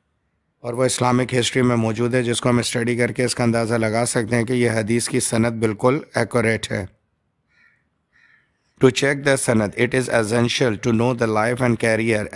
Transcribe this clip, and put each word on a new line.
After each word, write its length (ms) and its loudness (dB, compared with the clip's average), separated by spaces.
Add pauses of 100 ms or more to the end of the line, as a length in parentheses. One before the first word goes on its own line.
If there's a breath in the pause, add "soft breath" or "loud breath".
(640)
और 120 -6
वो 100 2
इस्लामिक 480 0
हिस्ट्री 280 0
में 140 2
मौजूद 400 0
है, 80 2
जिसको 260 0
हम 120 4
स्टडी 360 -2
करके 260 0
इसका 200 -2
अंदाज़ा 340 0
लगा 280 0
सकते 300 -2
हैं 100 0
कि 80 -4
यह 260 0
हदीस 280 -2
की 120 -2
सनद 340 0
बिल्कुल 520 0 (120)
एक्यूरेट 540 -2
है। 160 -6 (1900 soft breath)
To 100 8
check 320 0
the 140 2
sanad, 380 0
it 180 0
is 160 0
essential 680 0
to 140 -2
know 220 2
the 140 0
life 340 0
and 180 2
career 440 0 (120)